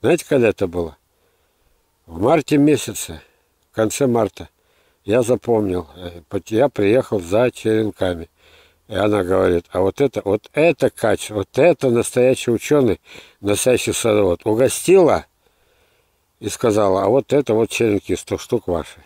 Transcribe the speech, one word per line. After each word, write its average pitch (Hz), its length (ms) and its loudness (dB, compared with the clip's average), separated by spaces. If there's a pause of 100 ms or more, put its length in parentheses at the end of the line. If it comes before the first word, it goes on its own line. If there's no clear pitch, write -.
Знаете, 156 260 0
когда 123 220 2
это 98 180 -2
было? 82 300 -8 (1080)
В 82 120 -16
марте 147 380 2
месяце, 131 640 0 (500)
в - 40 -18
конце 113 320 0
марта. 117 420 -2 (560)
Я 110 160 2
запомнил. 104 760 -2
Э, 87 320 -16
пот-, 98 220 -8
я 120 200 2
приехал 110 500 0
за 101 320 0
черенками. 95 800 -4 (580)
И 104 80 -12
она 104 280 0
говорит: 90 480 0
«А 92 80 -4
вот 95 220 0
это, 131 240 -2
вот 101 280 -4
это 147 360 2
качество, 107 460 -4
вот 98 220 -6
это 143 320 2
настоящий 123 600 0
ученый, 120 480 0 (420)
настоящий 104 520 0
садовод». 104 520 0
Угостила 123 800 2 (1120)
и 107 100 -8
сказала: 101 540 0
«А 98 40 0
вот 127 240 0
это 135 220 0
вот 110 160 0
черенки, 107 460 -2
сто - 220 -6
штук - 300 -4
ваши». 82 380 -6